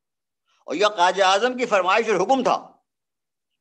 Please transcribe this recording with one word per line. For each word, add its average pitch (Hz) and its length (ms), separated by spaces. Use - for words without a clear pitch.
और 135 100
यह 208 140
क़ायद 185 320
आज़म 208 320
की 240 120
फरमाइश 202 420
और 208 80
हुक्म 226 260
था - 140